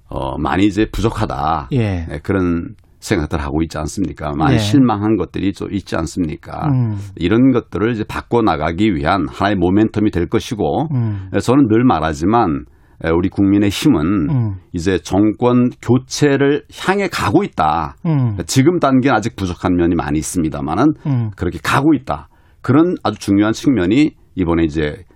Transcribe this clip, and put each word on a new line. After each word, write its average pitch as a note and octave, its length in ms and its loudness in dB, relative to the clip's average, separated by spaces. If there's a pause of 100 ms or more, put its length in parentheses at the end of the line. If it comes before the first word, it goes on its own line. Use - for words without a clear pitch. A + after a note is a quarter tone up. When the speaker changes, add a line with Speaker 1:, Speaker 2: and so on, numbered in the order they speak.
Speaker 1:
어, C2+ 300 -6
많이 D2+ 280 2
이제 G#2+ 260 2
부족하다. D#2+ 800 -2
Speaker 2:
예. G2+ 360 -2
Speaker 1:
네, D2+ 140 -10
그런 F2+ 540 -2 (240)
생각들 E2 420 -2
하고 C#2+ 220 -2
있지 D#2 160 -6
않습니까? D2+ 580 -6
많이 D#2+ 160 2
Speaker 2:
예. A#2+ 60 4
Speaker 1:
실망한 A2 580 2
것들이 F2 360 -4
좀 F#2 200 -8
있지 G2+ 220 -6
않습니까? D#2 760 -6
Speaker 2:
음. A#2 260 0 (180)
Speaker 1:
이런 C3 360 4
것들을 A2+ 420 -2
이제 G#2+ 100 -4
바꿔나가기 F2 880 0
위한 D2+ 340 0
하나의 G2 280 -2
모멘텀이 G#2 580 2
될 F2 160 0
것이고 G2+ 540 -2 (100)
Speaker 2:
음. G#2+ 380 -4 (100)
Speaker 1:
저는 C3+ 260 4
늘 A2 160 4
말하지만 D#2+ 840 0 (520)
우리 F2+ 120 0
국민의힘은 G2+ 1000 2
Speaker 2:
음. A2+ 260 -2 (180)
Speaker 1:
이제 F2+ 260 0
정권 B2 720 2 (100)
교체를 C#3 840 2 (200)
향해 G3 260 0
가고 - 320 2
있다. D#2 520 -2 (100)
Speaker 2:
음. C3 400 0
Speaker 1:
지금 D3+ 320 2
단계는 C3 400 2
아직 G#2+ 180 -2
부족한 F2+ 420 -2
면이 E2+ 180 2
많이 D2 240 -2
있습니다만은 D#2 680 -2 (220)
Speaker 2:
음. A#2+ 280 -2
Speaker 1:
그렇게 F2+ 280 -4
가고 D3 320 2
있다. D2 320 -8 (340)
그런 D#3+ 400 2
아주 G#2+ 160 -4
중요한 G#2 360 2
측면이 A#2 580 2 (240)
이번에 E2 280 0
이제 D2+ 400 -4 (120)